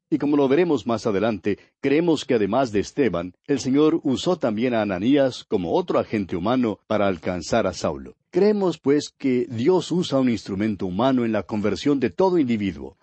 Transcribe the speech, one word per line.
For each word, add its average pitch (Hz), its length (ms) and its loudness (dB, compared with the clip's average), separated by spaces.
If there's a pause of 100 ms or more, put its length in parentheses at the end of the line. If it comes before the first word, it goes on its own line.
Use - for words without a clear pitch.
Y 151 100 0
como 147 180 0
lo 143 100 4
veremos 143 400 2
más 117 180 -2
adelante, 101 540 -2 (220)
creemos 147 440 2
que 127 100 0
además 113 360 0
de 104 80 0
Esteban, 92 560 -2 (140)
el 143 100 0
Señor 151 460 2
usó 151 340 0
también 120 340 -2
a 110 100 2
Ananías 117 600 0
como 87 300 -2
otro 170 260 0
agente 104 380 -2
humano 113 500 0
para 101 220 0
alcanzar 92 580 -2
a 92 60 -2
Saulo. 69 420 -6 (160)
Creemos, 196 480 2
pues, 143 320 0
que 127 400 -2
Dios 147 400 0
usa 160 300 0
un 127 80 2
instrumento 104 580 -2
humano 120 380 0
en 113 80 -2
la 104 100 -2
conversión 107 560 -2
de 120 120 0
todo 185 280 2
individuo. 98 640 -2